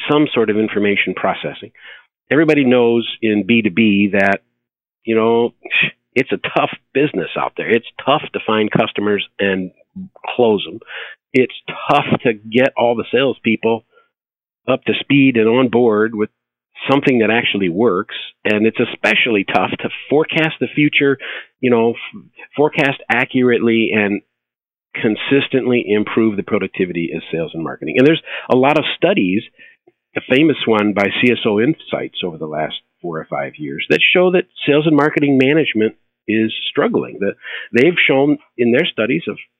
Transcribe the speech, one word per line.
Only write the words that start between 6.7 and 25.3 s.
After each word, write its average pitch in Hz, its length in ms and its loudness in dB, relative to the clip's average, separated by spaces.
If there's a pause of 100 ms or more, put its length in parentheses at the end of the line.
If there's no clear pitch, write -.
business 131 440 -2
out 65 180 -6
there. 78 140 -6
It's 113 180 0 (180)
tough 139 180 0 (100)
to 101 120 -4
find 110 240 0
customers 104 560 -2 (140)
and 95 320 -2 (640)
close 175 340 2
them. - 120 -14 (500)
It's 127 220 0 (360)
tough 147 140 4 (200)
to 117 100 2
get 110 420 0
all 117 220 0
the 104 160 -4
salespeople 117 720 0 (800)
up 131 200 -2
to 113 120 0
speed 135 380 2
and 110 100 4
on 123 220 2
board 113 460 2
with 107 140 -2 (640)
something 135 280 2
that 107 120 2
actually 107 380 0
works. 98 460 0 (280)
And 107 240 2
it's 110 140 -2 (100)
especially 113 540 0
tough - 340 0
to 117 100 -6 (200)
forecast 156 500 0
the 123 160 -2
future, 143 420 2 (440)
you 123 100 2
know, 117 200 4
f-, - 300 -10 (360)
forecast 143 520 0
accurately 117 840 2
and 104 280 0 (720)
consistently 123 920 0